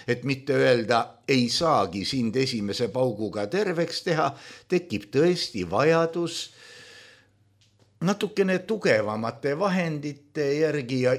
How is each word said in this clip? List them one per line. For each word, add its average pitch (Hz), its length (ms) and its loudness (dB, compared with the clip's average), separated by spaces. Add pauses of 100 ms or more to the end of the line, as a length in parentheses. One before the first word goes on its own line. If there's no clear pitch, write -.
et 123 220 -2
mitte 135 320 -2
öelda, 120 440 4 (240)
ei 127 240 4
saagi 101 560 2
sind 117 320 -2
esimese 117 520 -2
pauguga 104 580 -2
terveks 170 560 -2
teha, - 280 0 (320)
tekib - 480 -2
tõesti 160 540 2
vajadus 165 760 0 (1600)
natukene 190 580 0
tugevamate 120 960 -2
vahendite 156 960 -2
järgi 147 480 0
ja 123 180 4